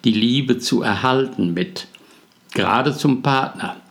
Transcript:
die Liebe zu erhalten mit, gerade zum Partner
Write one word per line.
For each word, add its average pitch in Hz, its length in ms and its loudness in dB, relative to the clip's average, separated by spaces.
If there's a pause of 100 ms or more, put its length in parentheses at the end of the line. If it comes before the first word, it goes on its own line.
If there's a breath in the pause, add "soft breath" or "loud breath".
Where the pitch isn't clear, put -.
die 113 80 4
Liebe 123 460 2
zu 120 220 0
erhalten 117 720 0
mit, - 340 -6 (640 loud breath)
gerade 123 420 2
zum 131 260 2
Partner - 540 -2 (160)